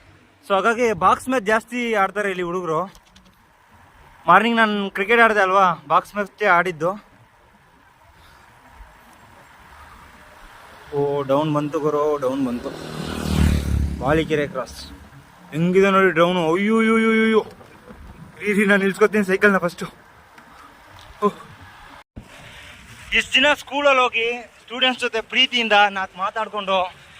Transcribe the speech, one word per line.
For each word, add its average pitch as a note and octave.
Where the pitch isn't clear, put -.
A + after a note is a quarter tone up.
So, -
ಹಾಗಾಗಿ A3
ಬಾಕ್ಸ್ A#3
ಮ್ಯಾಚ್ B3+
ಜಾಸ್ತಿ A#3
ಆಡ್ತಾರೆ G3
ಇಲ್ಲಿ F3+
ಹುಡುಗರು. E3+
ಮಾರ್ನಿಂಗ್ A3
ನಾನು G#3
ಕ್ರಿಕೆಟ್ A3
ಆಡಿದೆ G#3+
ಅಲ್ವಾ, F#3+
ಬಾಕ್ಸ್ F3+
ಮ್ಯಾಚೇ G#3
ಆಡಿದ್ದು. F3
ಓ, C#3+
ಡೌನ್ D3+
ಬಂತು D3
ಗುರು, D3
ಡೌನ್ C3
ಬಂತು. A#2+
ಬಾಳಿಕೆರೆ D3+
ಕ್ರಾಸ್ -
ಹೆಂಗಿದೆ F3+
ನೋಡಿ F#3+
ಡೌನು. F3
ಅಯ್ಯೋ, G#3
ಅಯ್ಯೋ, A3+
ಅಯ್ಯೋ, A3+
ಅಯ್ಯೋ. A3
ಇರಿ, G3+
ಇರಿ, G3+
ನಾನು G3
ನಿಲ್ಸ್ಕೊತೀನಿ G3+
ಸೈಕಲ್ನ G3
ಫಸ್ಟು. F3
ಓಹ್. G3
ಇಷ್ಟು -
ದಿನ C4
ಸ್ಕೂಲಲ್ಲಿ C4+
ಹೋಗಿ A3+
ಸ್ಟೂಡೆಂಟ್ಸ್ B3+
ಜೊತೆ A3+
ಪ್ರೀತಿಯಿಂದ A#3
ನಾಲ್ಕು F#3+
ಮಾತಾಡ್ಕೊಂಡು, G3